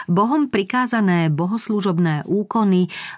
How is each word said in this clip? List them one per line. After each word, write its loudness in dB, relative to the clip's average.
Bohom 2
prikázané 0
bohoslužobné 0
úkony 2